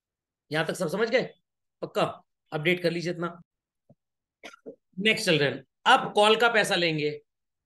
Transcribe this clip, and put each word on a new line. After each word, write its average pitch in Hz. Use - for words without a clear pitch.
यहां 156
तक 170
सब 160
समझ 208
गए? 233
पक्का? -
अपडेट 175
कर 165
लीजिए 170
इतना। 170
नेक्स्ट, 214
चिल्ड्रन, 143
अब 247
कॉल 214
का 233
पैसा 196
लेंगे। 156